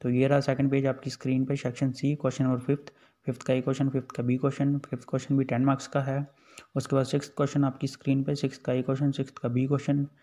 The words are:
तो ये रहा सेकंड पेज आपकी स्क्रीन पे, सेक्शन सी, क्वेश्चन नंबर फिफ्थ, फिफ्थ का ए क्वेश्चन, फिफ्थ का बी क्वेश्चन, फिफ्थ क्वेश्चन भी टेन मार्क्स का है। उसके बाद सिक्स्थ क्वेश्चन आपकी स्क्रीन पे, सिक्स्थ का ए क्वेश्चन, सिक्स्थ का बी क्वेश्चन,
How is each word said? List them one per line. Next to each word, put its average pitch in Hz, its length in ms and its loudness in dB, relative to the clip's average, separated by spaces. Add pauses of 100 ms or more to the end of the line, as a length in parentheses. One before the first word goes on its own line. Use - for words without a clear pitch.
तो 127 80 0
ये 127 180 4
रहा 143 120 4
सेकंड 139 320 2
पेज 139 140 2
आपकी 131 240 -2
स्क्रीन 131 360 -2
पे, 139 100 0
सेक्शन 131 360 -2
सी, 143 240 -2
क्वेश्चन 131 280 -2
नंबर 127 160 2
फिफ्थ, 143 320 -2 (360)
फिफ्थ 127 160 -6
का 131 100 0
ए 127 80 2
क्वेश्चन, 135 280 0
फिफ्थ 135 220 -4
का 127 120 -4
बी 123 140 2
क्वेश्चन, 139 420 0
फिफ्थ - 300 -10
क्वेश्चन 135 280 0
भी 135 80 2
टेन 127 200 2
मार्क्स 135 220 2
का 143 140 0
है। 135 240 -2 (500)
उसके 135 200 0
बाद 135 100 4
सिक्स्थ 143 320 -2
क्वेश्चन 143 260 2
आपकी 135 240 -2
स्क्रीन 135 360 -2
पे, 147 120 -2
सिक्स्थ 139 260 -4
का 131 120 -2
ए 127 80 2
क्वेश्चन, 135 300 0
सिक्स्थ 139 280 -6
का 120 100 -2
बी 123 180 2
क्वेश्चन, 143 400 0 (160)